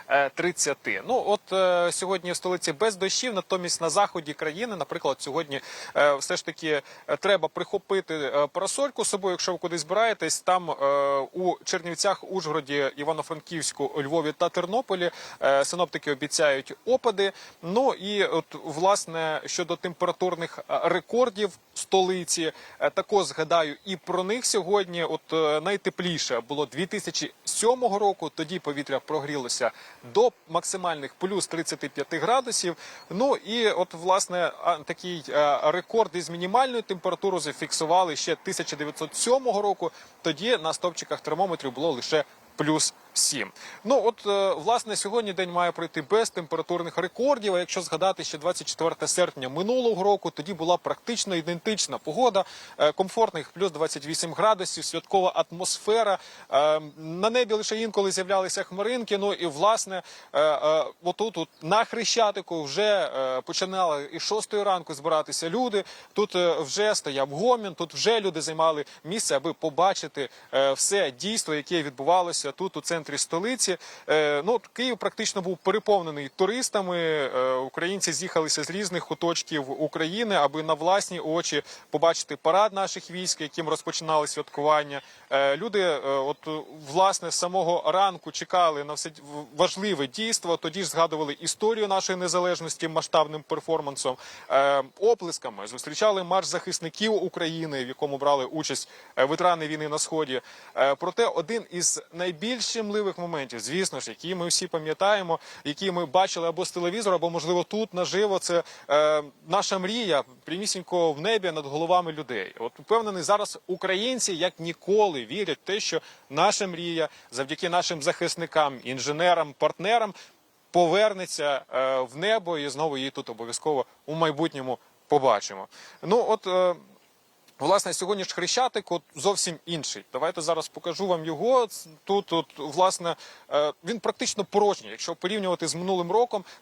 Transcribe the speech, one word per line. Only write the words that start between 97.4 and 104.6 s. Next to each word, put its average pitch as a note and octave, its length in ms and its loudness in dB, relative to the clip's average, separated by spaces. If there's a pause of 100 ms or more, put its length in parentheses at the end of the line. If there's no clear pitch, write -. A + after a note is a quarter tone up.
в B2 40 -10
якому C#3 300 -4
брали C#3+ 260 4
участь, D3 440 -4 (280)
е, C3 80 4
ветерани E3 440 2
війни D3+ 200 -4
на D3 100 -2
Сході. C#3+ 420 -2 (360)
Е, C#3 180 4
проте E3+ 320 0
один F#3+ 440 -2
із E3+ 320 -2 (100)
найбільш F3+ 540 -4
щемливих G#3 520 -2
моментів, D3 420 -6
звісно C#3+ 400 -4
ж, A#2 100 -10
які E3 240 -8
ми F3 140 -4
всі F3 180 0